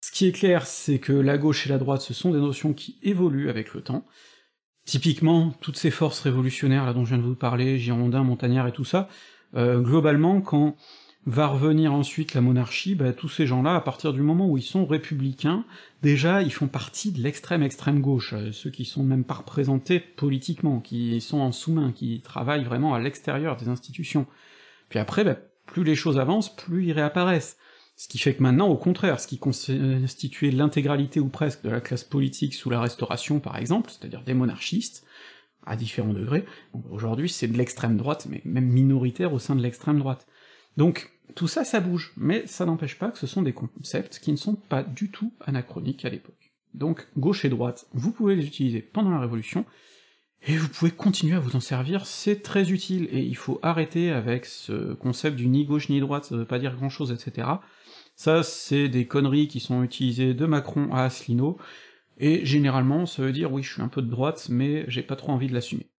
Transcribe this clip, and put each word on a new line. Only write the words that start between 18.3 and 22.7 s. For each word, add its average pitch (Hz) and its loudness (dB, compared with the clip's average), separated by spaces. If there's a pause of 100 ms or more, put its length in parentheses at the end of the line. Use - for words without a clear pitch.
euh, 107 -4
ceux - -10
qui 131 -10
sont 139 -4
même 131 2
pas - -8
représentés 135 0
politiquement, 139 -2
qui 117 -4
sont 147 -2
en 135 2
sous-main, 151 0
qui 117 -6
travaillent 139 -4
vraiment 123 0